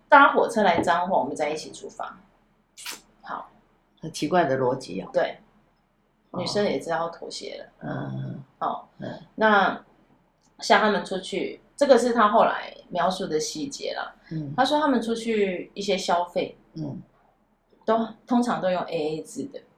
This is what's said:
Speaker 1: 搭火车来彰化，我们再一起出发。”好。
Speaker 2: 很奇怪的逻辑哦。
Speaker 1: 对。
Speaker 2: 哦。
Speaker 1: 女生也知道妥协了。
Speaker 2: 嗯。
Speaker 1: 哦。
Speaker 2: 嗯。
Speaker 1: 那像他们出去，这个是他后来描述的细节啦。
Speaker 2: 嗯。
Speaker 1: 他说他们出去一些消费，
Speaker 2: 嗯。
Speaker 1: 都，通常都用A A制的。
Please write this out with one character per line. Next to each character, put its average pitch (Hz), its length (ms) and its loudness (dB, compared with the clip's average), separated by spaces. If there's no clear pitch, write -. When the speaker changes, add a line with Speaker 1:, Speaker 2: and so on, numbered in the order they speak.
Speaker 1:
搭 - 260 10
火 - 140 4
车 214 160 2
来 175 160 6
彰 175 280 2
化， 185 120 2
我 131 40 2
们 139 120 -6
再 147 140 -2
一 156 80 -4
起 - 140 -12
出 - 180 -16
发。” - 280 -12
好。 - 280 -12
Speaker 2:
很 156 100 -10
奇 - 160 -4
怪 175 180 4
的 131 120 0
逻 131 180 0
辑 98 260 -8
哦。 - 120 -14
Speaker 1:
对。 - 240 0
Speaker 2:
哦。 - 80 -8
Speaker 1:
女 175 60 -6
生 208 180 0
也 143 160 0
知 165 120 -8
道 165 180 -2
妥 - 200 -14
协 - 340 -12
了。 - 260 -16
Speaker 2:
嗯。 131 540 -8
Speaker 1:
哦。 - 260 -6
Speaker 2:
嗯。 - 100 -10
Speaker 1:
那 202 500 2
像 208 200 4
他 208 120 4
们 175 120 -2
出 190 140 -6
去， - 420 -6
这 285 120 2
个 262 100 10
是 233 160 2
他 226 140 6
后 208 160 6
来 - 280 -2
描 170 200 0
述 185 160 -4
的 156 140 -2
细 151 280 -6
节 - 280 -8
啦。 - 180 -8
Speaker 2:
嗯。 151 240 -8
Speaker 1:
他 254 80 2
说 294 160 2
他 302 80 2
们 247 140 2
出 226 140 -2
去 208 580 -2
一 196 80 -8
些 196 160 0
消 175 280 0
费， - 300 -6
Speaker 2:
嗯。 151 260 -10
Speaker 1:
都， 226 220 0
通 240 160 2
常 185 180 -2
都 185 80 0
用 180 140 0
A 156 340 -4
A 156 60 -10
制 - 280 -12
的。 - 80 -16